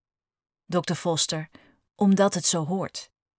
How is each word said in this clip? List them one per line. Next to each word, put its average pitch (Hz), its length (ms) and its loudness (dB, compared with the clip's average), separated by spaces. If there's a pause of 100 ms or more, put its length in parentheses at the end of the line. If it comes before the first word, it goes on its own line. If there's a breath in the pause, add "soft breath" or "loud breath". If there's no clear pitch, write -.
(640)
Dokter 170 300 -2
Volster: 160 540 -2 (460 soft breath)
"Omdat 196 380 4
het 170 120 -2
zo 165 200 0
hoort." - 460 -8 (280)